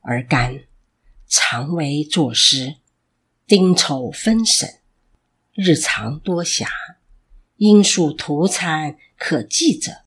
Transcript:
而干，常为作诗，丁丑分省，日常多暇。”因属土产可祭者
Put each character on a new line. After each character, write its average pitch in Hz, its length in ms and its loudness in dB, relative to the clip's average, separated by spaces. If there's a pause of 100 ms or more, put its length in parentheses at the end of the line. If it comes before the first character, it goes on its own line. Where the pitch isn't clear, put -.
而 123 220 -4
干， 123 420 -2 (640)
常 131 440 -2
为 147 320 -2
作 143 300 0
诗， 131 420 0 (720)
丁 185 260 4
丑 - 380 -4
分 220 340 0
省， - 240 0 (840)
日 185 220 2
常 - 440 -4
多 175 240 -4
暇。” - 240 -4 (920)
因 208 260 8
属 170 280 0
土 151 360 -2
产 156 500 -4 (200)
可 139 240 -4
祭 254 360 0
者 - 300 -12